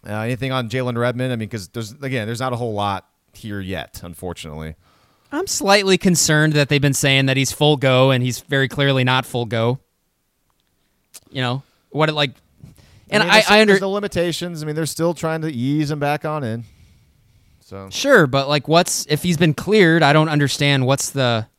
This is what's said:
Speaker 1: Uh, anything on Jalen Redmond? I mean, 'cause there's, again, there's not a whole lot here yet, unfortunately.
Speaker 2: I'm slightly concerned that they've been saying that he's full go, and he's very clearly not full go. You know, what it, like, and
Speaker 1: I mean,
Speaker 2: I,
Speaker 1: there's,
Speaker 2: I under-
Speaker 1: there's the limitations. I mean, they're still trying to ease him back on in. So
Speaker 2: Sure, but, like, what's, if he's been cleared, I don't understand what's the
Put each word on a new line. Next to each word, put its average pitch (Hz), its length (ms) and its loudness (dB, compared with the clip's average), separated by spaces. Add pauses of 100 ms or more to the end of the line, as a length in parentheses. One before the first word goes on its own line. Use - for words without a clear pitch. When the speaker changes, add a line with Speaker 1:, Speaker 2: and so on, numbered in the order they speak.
Speaker 1:
Uh, 104 140 -10
anything 123 320 -4
on 127 160 -4
Jalen 123 280 -4
Redmond? 123 360 -2
I 123 40 -4
mean, 110 120 -6
'cause 98 200 -10
there's, 113 240 -10 (100)
again, 127 240 -4
there's 113 140 -6
not 131 120 -4
a 120 40 -4
whole 113 180 -6
lot 101 320 -4 (260)
here 104 280 -10
yet, 92 440 -10
unfortunately. 80 720 -12 (560)
Speaker 2:
I'm 349 160 -4
slightly 196 500 2
concerned 156 540 2
that 147 160 2
they've 143 120 2
been 139 140 2
saying 135 320 2
that 135 100 2
he's 135 140 0
full 151 260 2
go, 131 360 4
and 127 100 0
he's 123 160 -2
very 135 300 -2
clearly 139 340 0
not 127 240 0
full 120 180 -6
go. 117 360 -2 (1500)
You 131 120 -6
know, 127 200 -4 (280)
what 156 180 0
it, 156 40 -2
like, 147 180 0 (800)
and 214 120 2
Speaker 1:
I 175 40 2
mean, 185 40 0
Speaker 2:
I, 202 40 6
Speaker 1:
there's, 196 160 6
Speaker 2:
I 208 100 8
under- 214 120 6
Speaker 1:
there's 190 80 6
the 190 80 -4
limitations. 175 760 -4
I 156 40 -8
mean, 151 100 -6
they're 160 100 -4
still 165 280 -2
trying 160 280 -4
to 156 100 -4
ease 139 380 -2
him 151 80 -4
back 143 260 -2
on 151 200 -6
in. 117 200 -6 (960)
So 95 300 -16
Speaker 2:
Sure, 208 380 4
but, 135 200 -2
like, 147 200 -2
what's, 170 400 2
if 147 160 -2
he's 175 120 0
been 156 180 2
cleared, 170 500 4
I 143 80 4
don't 156 160 4
understand 143 580 0
what's 135 240 -2
the 120 380 -2 (100)